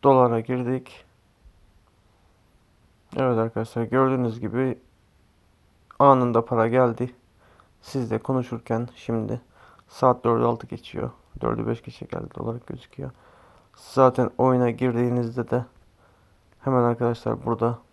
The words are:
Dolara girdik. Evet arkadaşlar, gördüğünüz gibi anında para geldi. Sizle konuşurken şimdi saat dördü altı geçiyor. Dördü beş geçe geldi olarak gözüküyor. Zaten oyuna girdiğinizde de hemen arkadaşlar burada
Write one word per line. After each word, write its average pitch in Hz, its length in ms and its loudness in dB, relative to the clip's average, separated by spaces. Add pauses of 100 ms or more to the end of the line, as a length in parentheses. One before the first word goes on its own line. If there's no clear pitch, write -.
Dolara 123 380 6
girdik. 127 640 -6 (2000)
Evet 127 220 2
arkadaşlar, 113 440 -2
gördüğünüz 127 580 0
gibi 120 380 -4 (1200)
anında 127 460 4
para 113 240 0
geldi. 123 460 0 (680)
Sizle 120 360 -4
konuşurken 120 760 -4
şimdi 113 460 -6 (480)
saat 123 360 2
dördü 117 200 2
altı 117 220 -2
geçiyor. - 440 -8 (300)
Dördü 113 260 -2
beş 117 160 -6
geçe - 240 -18
geldi - 340 -12
olarak 117 260 -10
gözüküyor. 131 440 -14 (640)
Zaten 127 640 2
oyuna 127 320 2
girdiğinizde 120 800 -2
de 123 140 0 (960)
hemen 127 220 0
arkadaşlar 117 640 -2
burada 117 320 -2 (140)